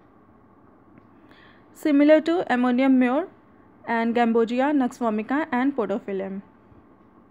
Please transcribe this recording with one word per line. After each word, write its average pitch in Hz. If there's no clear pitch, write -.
Similar 302
to 339
ammonium 254
mure 254
and 233
Gambogia, 233
Nux 247
vomica 226
and 262
Podophyllum। 196